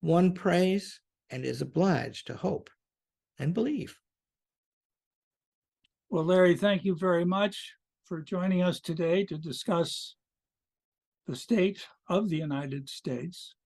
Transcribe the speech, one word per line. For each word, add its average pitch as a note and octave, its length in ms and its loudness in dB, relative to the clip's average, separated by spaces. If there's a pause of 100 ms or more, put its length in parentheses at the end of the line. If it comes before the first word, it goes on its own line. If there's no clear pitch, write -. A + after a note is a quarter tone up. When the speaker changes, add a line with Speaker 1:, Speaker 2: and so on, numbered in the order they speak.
Speaker 1:
One F3 320 6
prays F#3 640 0 (320)
and C3 120 -8
is B2+ 180 -4
obliged C#3 640 0
to - 80 -10
hope F3 340 -4 (680)
and D3 140 -2
believe. A#3+ 440 -4 (2000)
Speaker 2:
Well, D#3+ 160 0
Larry, F3+ 300 6
thank G3 280 2
you F#3+ 120 0
very F3 300 2
much G3 480 -2 (300)
for E3 180 -10
joining F3+ 400 0
us F3+ 180 0
today E3+ 460 0
to D#3 120 -8
discuss E3 760 -4 (1080)
the C#3+ 100 -6
state G3+ 520 0 (220)
of G3 200 0
the E3 60 -2
United C#3+ 540 -6
States. - 680 -10 (100)